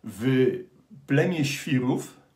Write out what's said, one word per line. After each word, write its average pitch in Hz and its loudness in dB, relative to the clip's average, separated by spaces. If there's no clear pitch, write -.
w 123 2
plemię 156 2
świrów - -2